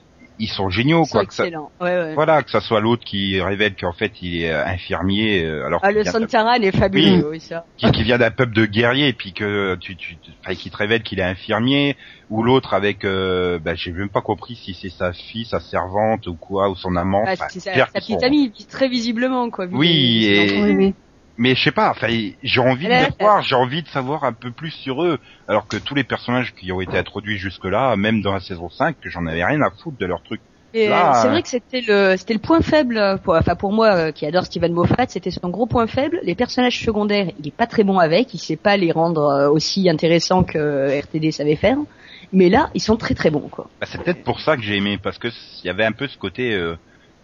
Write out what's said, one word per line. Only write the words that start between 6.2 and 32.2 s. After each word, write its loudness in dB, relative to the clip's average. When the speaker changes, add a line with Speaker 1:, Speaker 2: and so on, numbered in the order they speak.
Speaker 2:
Santaran 0
est 2
fabuleux, 4
Speaker 1:
Oui. 4
Speaker 2:
oui, -10
ça. -12
Speaker 1:
qui, 2
qui 0
vient 4
d'un 4
peuple 0
de 4
guerriers, 2
et 0
puis -10
que -2
tu, -14
tu... -16
Enfin, -6
qui -14
te -16
révèle 0
qu'il -8
est 2
infirmier, 0
ou -2
l'autre 2
avec, 0
euh, 0
bah, -4
j'ai -8
même -6
pas 0
compris -6
si -14
c'est -12
sa -2
fille, -10
sa -4
servante -2
ou -6
quoi, -2
ou -4
son -4
amant. 0
Speaker 2:
Ah, -2
Speaker 1:
Enfin, -6
Speaker 2:
c'est -12
sa, -10
Speaker 1:
clair 4
Speaker 2:
sa -4
Speaker 1:
qu'ils -6
Speaker 2:
petite -2
Speaker 1:
sont 2
Speaker 2:
amie, 2
très 0
visiblement, -2
quoi, -8
vu -8
Speaker 1:
Oui, 2
Speaker 2:
les, 4
les 2
Speaker 1:
et 2
Speaker 3:
Oui, 4
oui. 4
Speaker 1:
mais 2
je -2
sais 2
pas, 2
enfin, -2
j'ai 0
envie 2
de 0
Speaker 2:
Elle 4
Speaker 1:
les 4
Speaker 2:
a -2
Speaker 1:
revoir, 2
j'ai -2
envie 0
de -14
savoir -4
un 0
peu -10
plus -12
sur -6
eux, 0
alors 0
que -4
tous -8
les 2
personnages -4
qui -10
ont -4
été -2
introduits -6
jusque-là, -2
même 2
dans 0
la -2
saison -10
cinq, -2
que -14
j'en -8
avais -2
rien 0
à 2
foutre -14
de -4
leur -4
truc. -10
Speaker 2:
Et, 2
Speaker 1:
Là, 4
Speaker 2:
euh, 4
c'est 4
Speaker 1:
euh, 2
Speaker 2:
vrai 0
que -8
c'était -6
le, 2
c'était -4